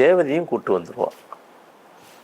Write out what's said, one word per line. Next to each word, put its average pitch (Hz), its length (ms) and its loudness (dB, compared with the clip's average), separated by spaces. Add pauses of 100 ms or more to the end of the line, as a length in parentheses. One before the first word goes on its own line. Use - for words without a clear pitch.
தேவதையும் 165 500 2
கூட்டு 101 260 -2
வந்துருவா. 82 300 -6 (1160)